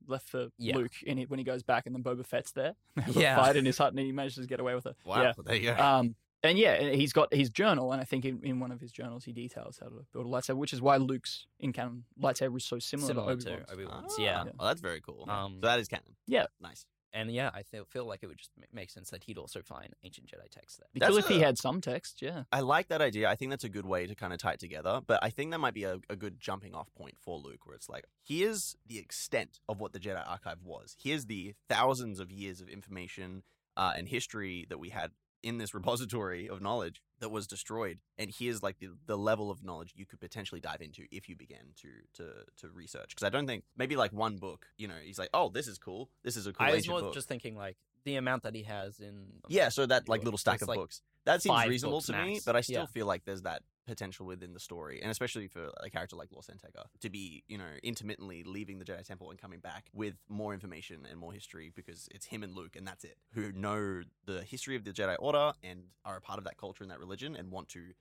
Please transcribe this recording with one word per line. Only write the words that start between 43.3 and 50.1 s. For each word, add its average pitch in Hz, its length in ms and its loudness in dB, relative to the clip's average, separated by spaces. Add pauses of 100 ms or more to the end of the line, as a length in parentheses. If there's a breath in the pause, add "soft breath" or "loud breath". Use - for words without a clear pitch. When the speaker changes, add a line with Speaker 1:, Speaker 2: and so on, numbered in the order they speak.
Speaker 3:
think, 110 160 -6 (120)
maybe, 131 200 -2
like, 107 160 4
one 104 240 0
book, 90 300 -10 (100)
you 107 100 -10
know, 92 160 -10
he's 95 160 -12
like, 92 160 -4
"Oh, 160 140 4
this 127 180 -4
is 101 120 -12
cool. 107 320 -12 (120)
This 120 140 -4
is 101 100 -6
a 101 60 -4
cool 117 140 2
Speaker 2:
I 143 40 6
was 156 80 6
Speaker 3:
ancient 175 140 -2
Speaker 2:
more 175 100 0
Speaker 3:
book." 98 120 -6
Speaker 2:
just 135 140 -6
thinking, 117 280 -8
like, 98 200 -10 (280)
the 139 120 -2
amount 127 280 0
that 110 100 -6
he 110 100 -8
has 104 360 -8
in 101 480 -16
Speaker 3:
Yeah, 165 200 6
so 139 180 2
that, 123 220 4
like, 113 120 6